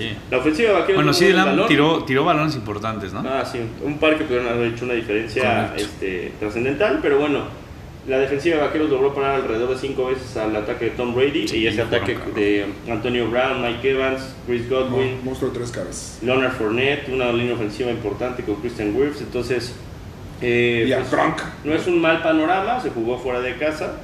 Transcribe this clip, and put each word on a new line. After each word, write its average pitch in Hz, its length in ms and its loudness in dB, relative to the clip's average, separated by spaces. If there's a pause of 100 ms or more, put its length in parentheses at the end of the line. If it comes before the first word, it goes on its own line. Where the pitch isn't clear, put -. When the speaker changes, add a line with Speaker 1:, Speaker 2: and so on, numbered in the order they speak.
(280)
Speaker 1:
La 131 100 0
ofensiva 156 320 4
de 196 40 4
Vaqueros 180 220 4
Speaker 2:
Bueno, 151 160 4
Speaker 1:
no - 40 2
Speaker 2:
CeeDee 185 180 6
Speaker 1:
mueve 185 80 6
el 190 40 4
Speaker 2:
Lamb 196 100 2
Speaker 1:
balón. 214 120 4
Speaker 2:
tiró, 151 360 4
tiró 135 200 2
balones 156 320 2
importantes, 104 560 -6
¿no? 104 80 -6
Speaker 1:
Ah, 131 240 -2
sí, - 160 -6 (200)
un 147 180 -4
par 156 200 4
que 147 60 -2
pudieron 123 240 0
haber 117 240 0
hecho 123 140 -6
una 123 80 0
diferencia, 110 760 0
Speaker 3:
Correcto. 92 160 -4
Speaker 1:
este, 95 560 -6
trascendental, 123 600 0
pero 143 200 4
bueno, 143 220 0 (680)
la 135 100 2
defensiva 143 380 2
de 151 60 2
Vaqueros 156 280 0
logró 135 240 4
parar 139 220 2
alrededor 123 340 0
de 127 80 -2
cinco 131 280 -2
veces - 300 -4
al 110 200 0
ataque 117 300 -2
de 107 60 0
Tom 120 220 -2
Brady 143 320 2
Speaker 2:
Sí, - 120 -2
Speaker 1:
y 113 100 2
ese 104 160 0
Speaker 2:
fueron 113 100 0
Speaker 1:
ataque 113 200 0
Speaker 2:
cabrones. 101 200 -6
Speaker 1:
de 101 320 2 (240)
Antonio 117 400 0
Brown, 127 320 0
Mike 117 260 -2
Evans, 131 340 0 (260)
Chris 120 200 -2
Godwin, 131 220 2 (240)
Speaker 4:
Mon-, 123 120 -8
monstruo 131 260 -2
de 120 60 -6
tres 120 120 -6
cabezas. - 520 -8
Speaker 1:
Leonard 131 340 2
Fournette, 127 520 0
una 127 220 0
línea 120 240 0
ofensiva 107 380 -2
importante 117 500 -4
con 104 140 -2
Christian 107 400 -4
Wirfs, 143 240 0
entonces, 120 540 -4 (640)
eh, 120 480 2
Speaker 4:
Y 131 40 2
a - 60 2
Speaker 1:
pues, 123 120 -2
Speaker 4:
Gronk. 151 300 2 (240)
Speaker 1:
no 147 100 0
es - 120 -2
un 175 140 2
mal 165 220 4
panorama, 175 580 2
se 143 100 -4
jugó 120 280 -2
fuera 123 220 -2
de 127 160 -4
casa. 156 360 -2 (120)